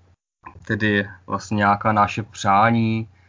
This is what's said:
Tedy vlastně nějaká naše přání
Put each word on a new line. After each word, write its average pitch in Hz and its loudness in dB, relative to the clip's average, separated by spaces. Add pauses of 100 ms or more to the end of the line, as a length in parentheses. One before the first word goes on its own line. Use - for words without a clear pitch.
(680)
Tedy 104 0 (200)
vlastně 101 -6
nějaká 104 2
naše 104 0
přání 110 0 (220)